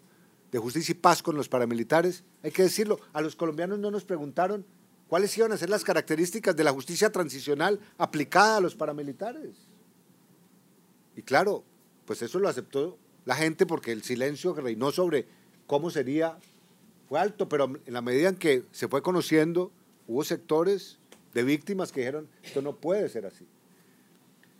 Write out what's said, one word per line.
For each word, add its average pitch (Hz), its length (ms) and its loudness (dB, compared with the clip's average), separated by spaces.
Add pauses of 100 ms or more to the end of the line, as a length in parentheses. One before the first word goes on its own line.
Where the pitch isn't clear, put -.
(500)
de 127 80 -4
justicia 135 340 -4
y 170 40 -4
paz 170 260 6
con 160 140 -2
los 135 120 -4
paramilitares, 127 760 0 (180)
hay 151 80 -6
que 185 140 4
decirlo, 202 360 0 (120)
a 151 80 -4
los 156 160 -4
colombianos 170 420 -4
no 202 120 -4
nos 202 140 -6
preguntaron 180 640 -4 (420)
cuáles 190 280 0
iban 220 160 2
a 202 40 -2
ser 165 120 -4
las 208 160 0
características 175 720 0
de 156 80 2
la 147 80 6
justicia 175 400 0
transicional 151 680 0 (180)
aplicada 175 580 4
a 208 40 4
los 175 140 0
paramilitares. 151 840 -8 (1600)
Y 104 60 -16
claro, 165 420 2 (400)
pues 107 160 -6
eso 117 180 -4
lo 190 100 2
aceptó 139 500 -4 (260)
la 123 120 0
gente 160 280 2
porque 160 280 -4
el 107 100 -6
silencio 139 520 -4
que 151 60 -6
reinó 123 320 -2
sobre 156 340 0 (400)
cómo 147 240 0
sería 156 480 -2 (720)
fue 143 120 0
alto, 196 280 -2
pero 135 380 0
en 127 60 -12
la 120 100 -4
medida 131 260 4
en 190 80 0
que 143 360 2
se - 160 -6
fue 135 140 0
conociendo, 170 720 2 (340)
hubo 131 180 -2
sectores 170 760 -2 (340)
de 120 100 0
víctimas 151 480 -2
que 139 100 -6
dijeron, 143 280 -6 (140)
"Esto - 200 -6
no 139 140 -6
puede 180 320 0
ser 107 180 -8
así". - 200 -18 (1120)